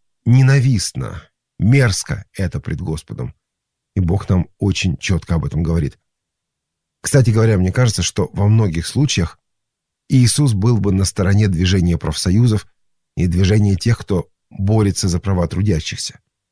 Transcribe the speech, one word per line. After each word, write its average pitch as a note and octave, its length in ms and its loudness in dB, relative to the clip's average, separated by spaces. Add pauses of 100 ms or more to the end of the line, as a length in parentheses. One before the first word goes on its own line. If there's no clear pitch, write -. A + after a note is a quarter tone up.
(260)
ненавистно, B2 960 2 (340)
мерзко A#2 760 0
это F2 260 -6
пред D#2+ 200 -8
Господом. D#2 540 -8 (640)
И G2 60 -2
Бог F#2 280 -2
нам F2+ 200 0 (100)
очень F#2+ 380 -2
четко - 380 -4
об D2 100 -2
этом D2+ 180 -4
говорит. E2 340 -2 (1040)
Кстати B2+ 300 2
говоря, A2 260 2
мне F#2 140 0
кажется, A#2 320 0
что - 300 -4
во G2+ 140 0
многих G#2 380 2
случаях - 540 -4 (680)
Иисус B2+ 440 2
был A2 240 0
бы G2 140 0
на F#2+ 140 2
стороне G2+ 420 2
движения F2 500 2
профсоюзов G#2 680 0 (480)
и F2 100 -2
движения G2 500 2
тех, A2+ 220 -2
кто - 320 -6 (220)
борется G2+ 560 0
за F2 120 -2
права F2+ 280 -2
трудящихся. - 720 -4 (320)